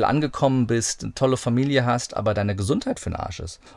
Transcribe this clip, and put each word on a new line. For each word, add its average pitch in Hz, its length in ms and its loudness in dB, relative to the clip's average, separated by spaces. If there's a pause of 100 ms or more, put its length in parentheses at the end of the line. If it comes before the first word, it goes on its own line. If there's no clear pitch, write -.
angekommen 135 640 2
bist, 117 380 -2
eine 104 100 -8
tolle 131 220 2
Familie 131 480 2
hast, 120 320 -2
aber 104 180 0
deine 101 220 0
Gesundheit 139 420 -2
für - 120 -8
den - 60 -4
Arsch - 220 -6
ist? - 220 -12 (160)